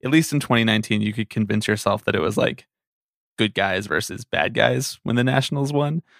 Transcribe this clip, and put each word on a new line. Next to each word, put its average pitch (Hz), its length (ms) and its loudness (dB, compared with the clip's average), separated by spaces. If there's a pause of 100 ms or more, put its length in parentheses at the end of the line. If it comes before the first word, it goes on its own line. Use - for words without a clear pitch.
at 131 80 -4
least 160 220 2
in 147 60 0
twenty 117 240 2
nineteen, 110 380 2
you 104 120 -2
could 107 160 -6
convince 107 380 -2
yourself 104 380 0
that 104 100 0
it 92 60 0
was, 85 160 0
like, - 300 -2 (680)
good 107 160 0
guys 98 320 0
versus - 400 -4
bad - 280 -2
guys 123 500 2
when 117 120 -2
the 120 80 2
Nationals 135 480 0
won. 147 300 0 (180)